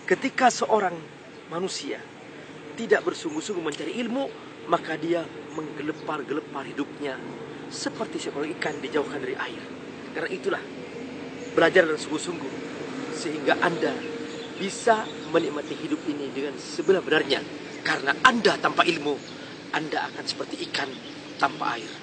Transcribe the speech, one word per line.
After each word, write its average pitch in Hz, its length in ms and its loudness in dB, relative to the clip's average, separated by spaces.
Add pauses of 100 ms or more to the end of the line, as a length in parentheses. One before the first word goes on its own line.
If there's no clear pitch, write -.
Ketika 247 480 6
seorang 196 480 2 (480)
manusia 156 500 -4 (800)
tidak 208 280 6
bersungguh-sungguh 165 560 -2
mencari 151 380 -2
ilmu, 247 260 0 (440)
maka 160 260 4
dia 165 300 0 (280)
menggelepar-gelepar 147 1120 -4
hidupnya 139 520 -4 (500)
seperti - 540 -4
seekor 147 260 -2 (100)
ikan 151 220 -2
dijauhkan 135 420 0
dari 131 140 -4
air. - 280 -6 (480)
Karena 160 180 -4
itulah, 185 340 0 (920)
belajar 165 320 10
dan 156 120 2
sungguh-sungguh, 156 540 -4 (640)
sehingga 156 440 2
Anda 165 340 2 (680)
bisa 208 460 4 (280)
menikmati 147 440 2
hidup 151 300 -2
ini 143 240 -2
dengan 135 260 -4
sebenar-benarnya. 156 840 4 (400)
Karena 139 400 2
Anda 202 400 6
tanpa 151 240 4
ilmu, 147 320 2 (560)
Anda 151 400 0
akan 147 120 -8
seperti - 440 -4
ikan 139 200 -2 (520)
tanpa 127 380 0
air. 107 120 -8 (120)